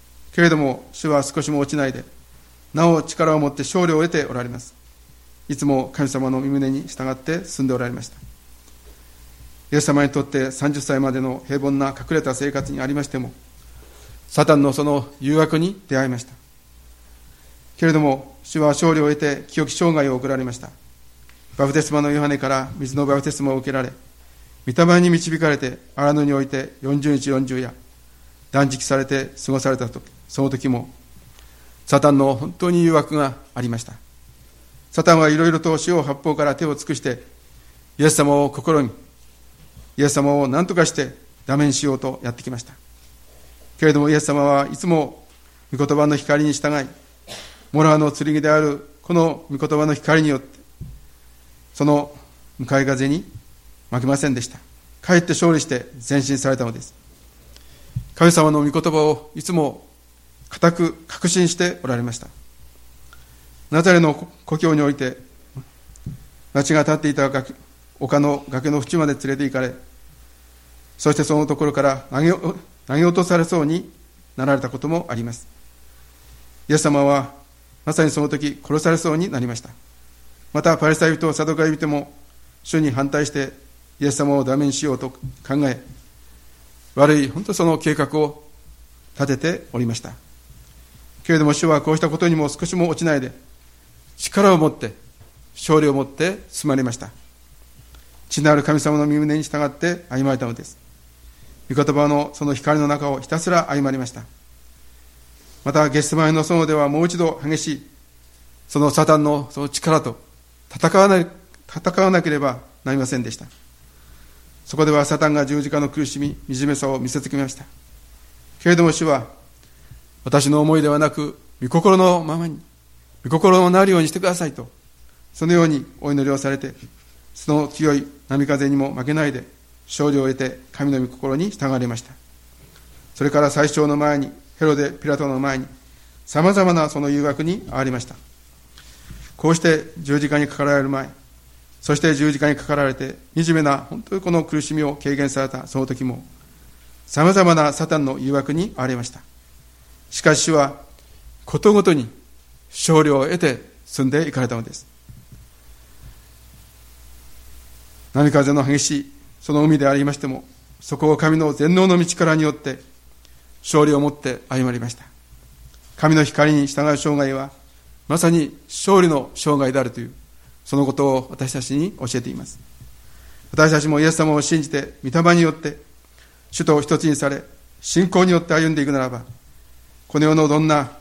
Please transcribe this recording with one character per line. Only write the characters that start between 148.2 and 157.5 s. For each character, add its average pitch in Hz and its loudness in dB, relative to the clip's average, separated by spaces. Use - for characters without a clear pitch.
誘 135 -4
惑 139 -2
に 180 -2
遭 - -8
わ 127 -2
れ 127 -2
ま 120 -6
し - -10
た。 - -20
し - -10
か 156 6
し - -2
主 165 0
は、 139 2
こ - -6
と 208 4
ご 202 6
と 190 4
に 123 0
勝 156 4
利 151 4
を 135 4
得 170 -2
て 143 0
進 135 -2
ん 131 0
で 151 0
い 135 -10
か 131 -4
れ 123 -2
た 120 -6
の 113 -8
で - -14
す。 - -18